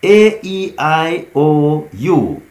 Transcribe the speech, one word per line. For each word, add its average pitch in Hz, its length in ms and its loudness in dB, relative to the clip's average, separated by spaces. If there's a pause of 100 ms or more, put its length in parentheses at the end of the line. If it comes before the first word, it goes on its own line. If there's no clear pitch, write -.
A, 214 400 4
E, 190 140 -8 (220)
I, 160 560 -2
O, 151 580 0
U. 113 580 -2